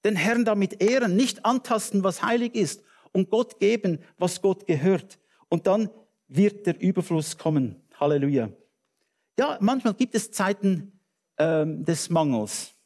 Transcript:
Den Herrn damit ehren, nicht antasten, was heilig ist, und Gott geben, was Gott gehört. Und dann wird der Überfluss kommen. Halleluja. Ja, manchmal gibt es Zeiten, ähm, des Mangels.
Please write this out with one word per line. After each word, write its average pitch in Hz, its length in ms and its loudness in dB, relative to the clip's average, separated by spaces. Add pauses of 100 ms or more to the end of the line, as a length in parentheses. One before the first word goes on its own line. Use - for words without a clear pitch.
Den 208 100 2
Herrn 220 300 0
damit 202 380 0
ehren, 226 340 2
nicht 247 300 0
antasten, 220 580 0
was 190 180 -2
heilig 233 320 0
ist, 190 280 -2 (300)
und 190 180 0
Gott 240 300 -2
geben, 202 400 0 (180)
was 175 240 -4
Gott 190 240 0
gehört. 165 520 0 (300)
Und 170 180 -2
dann 202 220 2 (400)
wird 202 380 0
der 170 120 -2
Überfluss 175 600 -2
kommen. 135 380 -2 (220)
Halleluja. 143 540 0 (840)
Ja, 277 200 0
manchmal 233 360 0
gibt - 200 -2
es - 180 -2
Zeiten, 196 680 -2 (380)
ähm, 156 440 0
des 165 280 -4
Mangels. 139 640 -2 (100)